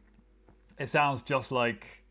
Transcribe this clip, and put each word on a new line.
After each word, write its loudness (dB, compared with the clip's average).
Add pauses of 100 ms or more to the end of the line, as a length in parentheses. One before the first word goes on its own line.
(800)
it -6
sounds 2
just -2
like -2